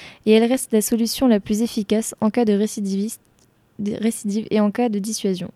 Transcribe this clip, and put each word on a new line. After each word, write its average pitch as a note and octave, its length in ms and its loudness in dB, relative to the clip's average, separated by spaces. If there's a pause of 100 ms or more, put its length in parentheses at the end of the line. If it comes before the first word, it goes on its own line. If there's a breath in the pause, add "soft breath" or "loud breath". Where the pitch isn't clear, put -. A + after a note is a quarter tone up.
(260 loud breath)
et G#3+ 60 4
elle A3 180 6
reste C4 240 -2
la G#3+ 80 4
solution A3+ 460 0
la A3 120 6
plus G#3 220 -2
efficace A3 580 -2
en G#3+ 120 2
cas A#3+ 140 2
de G#3+ 80 2
récidiviste, G3+ 680 -2 (560)
de G#3 160 -4
récidive G#3+ 560 -4
et G#3+ 100 2
en G#3 120 2
cas B3 180 0
de G#3 80 -2
dissuasion. G3 580 -4